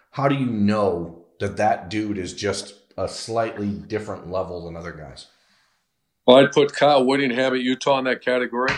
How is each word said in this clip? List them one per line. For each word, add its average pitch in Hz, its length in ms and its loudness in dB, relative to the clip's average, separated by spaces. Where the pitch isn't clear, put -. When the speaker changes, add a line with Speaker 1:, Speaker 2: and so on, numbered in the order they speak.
Speaker 1:
how 139 180 0
do 139 60 2
you 135 120 0
know 101 800 0
that 101 160 -4
that 101 320 0
dude 104 300 -2
is 85 160 -8
just - 400 -4
a 92 100 -2
slightly 110 600 -4
different 95 640 -6
level 90 360 -6
than 82 100 -12
other 82 160 -10
guys? 73 360 -18
Speaker 2:
Well, 127 100 10
I'd 139 160 6
put 143 220 2
Kyle 139 320 4
Whittingham 131 480 0
at 131 60 0
Utah 127 400 0
in 127 40 -4
that 123 180 -2
category. 123 560 -2